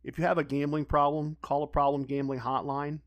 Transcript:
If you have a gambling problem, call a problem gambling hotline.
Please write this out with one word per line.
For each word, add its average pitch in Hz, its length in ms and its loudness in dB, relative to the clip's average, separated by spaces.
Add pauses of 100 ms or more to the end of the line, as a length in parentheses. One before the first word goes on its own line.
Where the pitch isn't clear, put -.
If - 160 -8
you 165 60 0
have 175 120 4
a 160 60 2
gambling 143 440 -2
problem, 151 560 2
call 143 200 0
a 143 60 -4
problem 143 340 2
gambling 135 380 -2
hotline. 139 680 -2